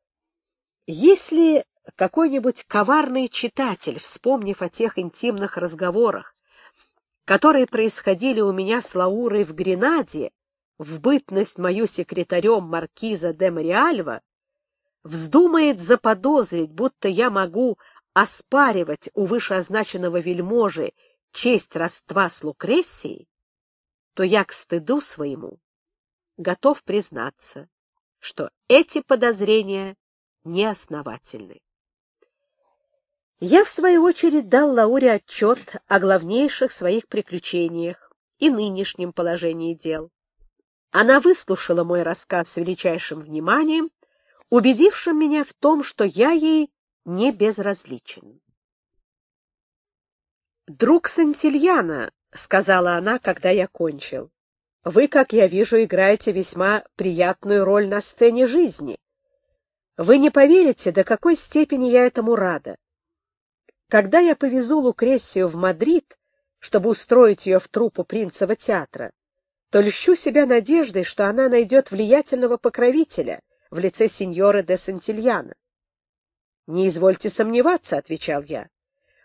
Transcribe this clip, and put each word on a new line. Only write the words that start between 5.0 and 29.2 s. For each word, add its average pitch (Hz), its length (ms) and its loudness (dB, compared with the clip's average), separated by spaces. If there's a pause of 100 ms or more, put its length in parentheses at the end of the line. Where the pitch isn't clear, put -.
разговорах, 180 800 -4 (920)
которые 277 420 2
происходили 220 760 -2
у 202 100 0
меня 190 300 -4
с - 140 -12
Лаурой 208 480 -2
в 156 100 -12
Гренаде, 185 800 -4 (480)
в 156 200 -14
бытность 208 600 -2
мою 185 260 -2
секретарем 185 800 -2
маркиза 165 680 -8
де 180 180 0
Мариальва, 165 680 -2 (840)
вздумает 277 760 2
заподозрить, 202 920 0
будто 202 360 -4
я 202 220 0
могу 196 480 -2 (360)
оспаривать 196 1000 -2
у 202 120 -2
вышеозначенного 185 920 -4
вельможи 180 760 -4 (380)
честь - 440 -2
родства 170 540 -4
с - 140 -20
Лукрецией, - 840 -6 (880)
то 190 80 -2
я 190 200 2
к - 100 -14
стыду 175 480 -4
своему 143 580 -12 (800)
готов 226 460 -2
признаться, 151 880 -8 (480)
что - 320 -12 (180)
эти 294 340 4
подозрения 202 920 -2 (480)